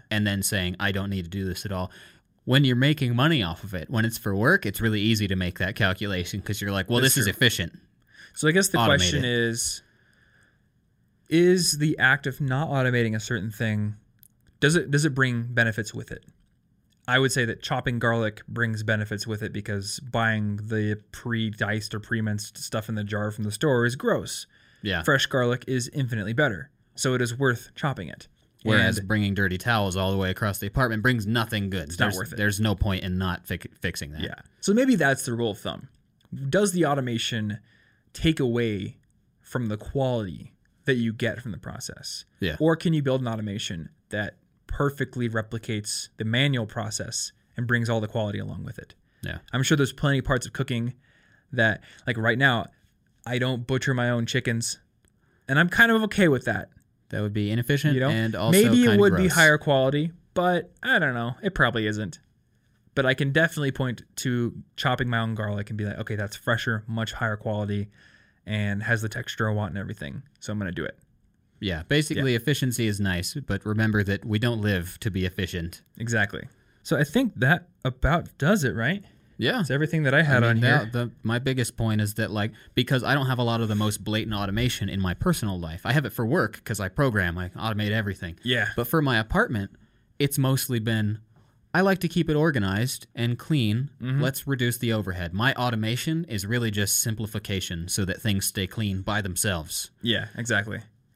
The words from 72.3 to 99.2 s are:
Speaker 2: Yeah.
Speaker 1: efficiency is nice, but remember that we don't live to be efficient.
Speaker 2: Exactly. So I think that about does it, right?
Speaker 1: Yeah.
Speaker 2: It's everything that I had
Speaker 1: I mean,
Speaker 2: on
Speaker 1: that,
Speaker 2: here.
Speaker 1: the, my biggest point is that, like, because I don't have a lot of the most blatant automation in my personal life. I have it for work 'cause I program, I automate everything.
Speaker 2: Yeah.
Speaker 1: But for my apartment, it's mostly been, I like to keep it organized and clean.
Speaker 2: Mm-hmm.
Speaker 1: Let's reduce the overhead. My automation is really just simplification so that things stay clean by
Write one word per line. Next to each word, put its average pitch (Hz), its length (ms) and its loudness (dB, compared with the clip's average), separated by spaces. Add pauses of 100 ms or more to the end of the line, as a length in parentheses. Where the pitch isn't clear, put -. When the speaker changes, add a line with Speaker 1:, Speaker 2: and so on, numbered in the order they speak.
Speaker 2:
Yeah. 117 60 4
Speaker 1:
efficiency 123 500 0
is 101 140 0
nice, 90 340 0
but 101 300 -6
remember 107 400 2
that 98 200 0
we 107 140 0
don't 117 220 0
live 92 400 0
to 104 100 -2
be 92 140 0
efficient. 87 560 -6 (160)
Speaker 2:
Exactly. 113 500 -2 (340)
So - 160 -2
I 143 60 4
think 247 320 0
that 131 320 2 (160)
about 135 540 -2
does 170 260 2
it, 113 100 0
right? 143 300 -2 (340)
Speaker 1:
Yeah. 151 240 0
Speaker 2:
It's 123 100 -2
everything 151 320 0
that 131 100 4
I 151 80 6
had 131 220 4
Speaker 1:
I 117 100 6
mean, 113 40 2
Speaker 2:
on 113 40 2
Speaker 1:
that, 135 220 4
Speaker 2:
here. 113 80 -8
Speaker 1:
the, 120 200 -2 (120)
my 113 160 0
biggest 131 360 -2
point 110 240 2
is 104 160 0
that, 107 140 -2
like, 104 220 -2 (240)
because 127 280 2
I 113 120 2
don't 139 100 2
have 127 140 0
a 123 40 0
lot 117 160 0
of 113 100 0
the 107 60 0
most 104 280 0
blatant 107 320 -2
automation 101 520 -2
in 98 120 -4
my 90 160 0
personal 110 440 0
life. 82 240 -10
I 113 100 0
have 147 120 2
it - 80 -8
for 113 140 -2
work 131 360 0
'cause 104 160 -4
I 95 100 -4
program, 101 500 0
I 90 100 -6
automate 107 400 -4
everything. 101 540 -4
Speaker 2:
Yeah. 117 320 0
Speaker 1:
But 120 120 -2
for 160 140 2
my 131 160 2
apartment, 110 540 0 (480)
it's 143 180 0
mostly 131 400 0
been, 110 440 0 (520)
I 170 80 2
like 190 200 4
to 175 60 0
keep 160 220 0
it 151 60 2
organized 123 800 0
and 120 240 -2
clean. 127 500 0 (100)
Speaker 2:
Mm-hmm. 131 220 -2
Speaker 1:
Let's 135 240 -2
reduce 123 320 0
the 113 160 0
overhead. 90 400 -4
My 117 220 2
automation 123 720 -2
is 101 200 -6
really 117 240 0
just 101 300 0
simplification 101 880 -4
so 101 180 0
that 90 160 -4
things 98 240 0
stay 95 220 -4
clean 98 340 -4
by 104 220 -2